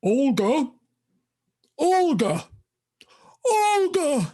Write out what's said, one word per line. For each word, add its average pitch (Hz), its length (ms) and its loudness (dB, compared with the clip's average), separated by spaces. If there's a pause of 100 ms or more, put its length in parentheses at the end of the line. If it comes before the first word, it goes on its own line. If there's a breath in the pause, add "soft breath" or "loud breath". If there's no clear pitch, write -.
Olga! 240 640 0 (1080)
Olga! 311 640 0 (1040 soft breath)
Olga! 381 760 0 (120)